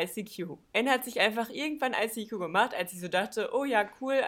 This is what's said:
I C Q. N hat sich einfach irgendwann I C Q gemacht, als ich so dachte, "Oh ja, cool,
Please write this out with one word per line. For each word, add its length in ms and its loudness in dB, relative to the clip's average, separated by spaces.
I 40 2
C 180 -6
Q. 340 -8
N 180 2
hat 140 4
sich 160 -2
einfach 280 2
irgendwann 460 -2
I 160 0
C 160 -6
Q 120 -8
gemacht, 360 2
als 180 -4
ich 80 -10
so 80 -6
dachte, 460 0
"Oh 100 2
ja, 240 4
cool, 280 2